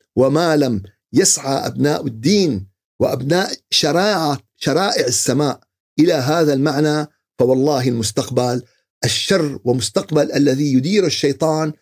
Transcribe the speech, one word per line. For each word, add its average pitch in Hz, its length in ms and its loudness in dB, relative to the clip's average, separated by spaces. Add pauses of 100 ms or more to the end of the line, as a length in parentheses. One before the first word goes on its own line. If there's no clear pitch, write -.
(160)
وما 151 400 2
لم 123 260 0 (300)
يسعى 139 540 0
أبناء 135 400 -2
الدين 123 600 0 (340)
وأبناء 156 520 -2 (180)
شرائع، 165 680 0 (180)
شرائع 160 500 0
السماء 131 540 -2 (380)
إلى 170 140 6
هذا 151 400 2
المعنى، 151 540 0 (320)
فوالله 131 500 2
المستقبل 123 760 -2 (420)
الشر 151 600 -2
ومستقبل 139 680 -2
الذي 139 400 0
يدير 175 340 2
الشيطان، 156 760 -2